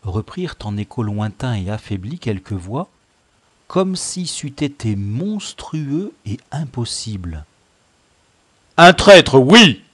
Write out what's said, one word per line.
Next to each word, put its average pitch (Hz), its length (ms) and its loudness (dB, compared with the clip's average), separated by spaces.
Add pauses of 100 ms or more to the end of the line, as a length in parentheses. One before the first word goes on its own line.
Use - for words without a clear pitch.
reprirent 107 600 -8
en 104 140 -8
écho 104 260 -8
lointain 107 520 -6
et 95 140 -6
affaibli 107 500 -10
quelques 104 340 -8
voix, 101 360 -10 (760)
comme 190 280 -2
si 180 320 -10
c'eût - 320 -12
été 143 360 -6
monstrueux 156 1160 -8 (120)
et 104 140 -10 (120)
impossible. 107 960 -10 (1300)
Un 175 160 10
traître, 185 440 8
oui! 143 460 6 (100)